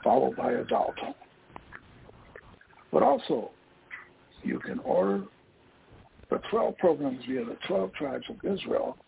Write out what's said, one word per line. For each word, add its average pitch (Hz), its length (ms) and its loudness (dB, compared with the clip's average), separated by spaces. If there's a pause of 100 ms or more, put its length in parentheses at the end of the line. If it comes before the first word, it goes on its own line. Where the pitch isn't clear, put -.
followed 127 320 4
by 127 180 0
a - 100 0
dial - 360 0
tone. - 160 -10 (1800)
But 160 120 6
also, 226 480 2 (920)
you - 160 -2
can - 200 -6
order 190 440 2 (1080)
the - 80 2 (100)
twelve - 300 0
programs 143 480 2
via 127 180 -2
the 117 120 -8 (100)
twelve 190 260 0
Tribes 131 360 -6
of 117 80 -12 (140)
Israel - 460 -2 (100)